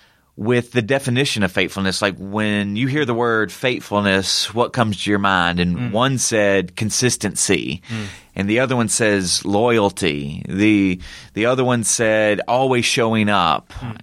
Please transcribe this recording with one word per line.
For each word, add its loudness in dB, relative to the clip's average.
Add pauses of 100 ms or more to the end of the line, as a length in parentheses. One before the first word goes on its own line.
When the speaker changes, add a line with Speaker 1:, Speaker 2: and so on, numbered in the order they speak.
(360)
Speaker 1:
with 0
the 2
definition 0
of 0
faithfulness. -2
Like, 0
when -2
you -2
hear 0
the -2
word 0
faithfulness, 0
what 0
comes 0
to -2
your 4
mind? 2
And 2
Speaker 2:
Mm. -4
Speaker 1:
one 2
said 2
consistency, -2
Speaker 2:
Mm. -8 (300)
Speaker 1:
and -4
the 2
other 0
one 0
says 0
loyalty. 0
The, 2 (340)
the -2
other 0
one 0
said 2
always 2
showing 2
up, 2
Speaker 2:
Mm. -10